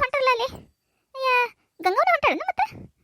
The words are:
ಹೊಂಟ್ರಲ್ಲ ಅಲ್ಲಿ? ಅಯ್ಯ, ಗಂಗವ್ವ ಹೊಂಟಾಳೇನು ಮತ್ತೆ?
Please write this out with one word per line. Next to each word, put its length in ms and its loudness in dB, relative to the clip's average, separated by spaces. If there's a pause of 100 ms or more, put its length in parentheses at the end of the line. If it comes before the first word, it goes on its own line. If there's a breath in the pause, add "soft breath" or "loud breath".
ಹೊಂಟ್ರಲ್ಲ 320 0
ಅಲ್ಲಿ? 120 -2 (680)
ಅಯ್ಯ, 140 -2 (520)
ಗಂಗವ್ವ 300 2
ಹೊಂಟಾಳೇನು 400 0
ಮತ್ತೆ? 140 0 (380)